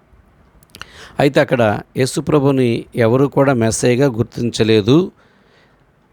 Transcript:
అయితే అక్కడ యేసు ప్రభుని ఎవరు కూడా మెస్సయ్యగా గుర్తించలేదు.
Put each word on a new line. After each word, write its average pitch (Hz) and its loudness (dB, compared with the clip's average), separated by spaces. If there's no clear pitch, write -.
అయితే 143 2
అక్కడ 117 0
యేసు 131 -4
ప్రభుని 135 0
ఎవరు 127 2
కూడా 139 0
మెస్సయ్యగా 120 0
గుర్తించలేదు. 113 0